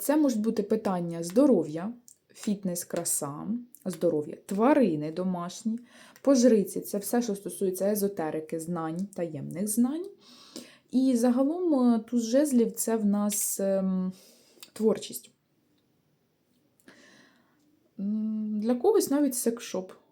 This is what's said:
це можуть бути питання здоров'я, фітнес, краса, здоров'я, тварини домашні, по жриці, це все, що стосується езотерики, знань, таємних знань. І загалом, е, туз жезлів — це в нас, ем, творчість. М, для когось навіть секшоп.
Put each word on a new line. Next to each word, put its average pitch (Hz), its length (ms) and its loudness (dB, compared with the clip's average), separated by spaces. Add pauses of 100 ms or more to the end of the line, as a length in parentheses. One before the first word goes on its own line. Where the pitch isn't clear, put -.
це 285 160 2
можуть 262 240 2
бути 220 220 0
питання 180 600 -2
здоров'я, 180 720 2 (420)
фітнес, 190 500 -4
краса, 160 640 -4 (380)
здоров'я, 160 520 -2 (100)
тварини 202 640 2
домашні, 185 680 -4 (420)
по 277 120 6
жриці, 226 460 4
це - 180 -6
все, 240 240 -2
що 208 140 -4
стосується 190 560 -2
езотерики, 165 680 -4
знань, 165 540 -6
таємних 156 540 -6
знань. 254 380 0 (840)
І 262 260 2
загалом, 262 800 2
е, 226 40 2
туз 233 240 -2
жезлів — 240 540 2
це 226 200 -2
в 214 80 0
нас, 208 560 0
ем, 190 520 0 (600)
творчість. - 580 -2 (2750)
М, 214 600 -2
для 233 140 0
когось 381 360 2
навіть 277 240 2
секшоп. 196 580 -4 (200)